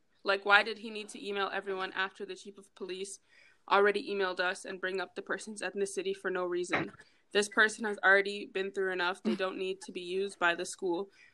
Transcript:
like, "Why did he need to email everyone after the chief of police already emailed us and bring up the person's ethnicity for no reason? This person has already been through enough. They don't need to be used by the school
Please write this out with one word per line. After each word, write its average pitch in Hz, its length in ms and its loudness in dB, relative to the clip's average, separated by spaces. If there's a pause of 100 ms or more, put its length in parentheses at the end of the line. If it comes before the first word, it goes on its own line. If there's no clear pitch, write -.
(240)
like, 196 220 0
"Why 202 160 10
did 214 180 -4
he 226 120 -10
need 208 180 -8
to - 180 -12
email 202 240 -2
everyone 190 420 -4
after 190 320 -6
the 185 100 -10
chief 202 240 -16
of - 160 -20
police 190 440 -8 (520)
already 202 420 6
emailed 185 260 0
us 185 260 -2
and 190 160 -8
bring 185 200 -2
up 180 140 -10
the 196 80 -6
person's 202 400 -8
ethnicity 196 520 -4
for 190 140 -6
no 180 160 -2
reason? 175 460 -2 (400)
This 202 180 2
person 220 360 2
has 208 180 -4
already 196 500 4
been 196 180 -2
through 190 220 -2
enough. 185 300 -2
They 214 120 0
don't 190 220 -4
need 190 240 -4
to - 100 -12
be 180 100 -8
used 190 380 -4
by 170 160 4
the 175 100 -4
school 185 440 -4 (240)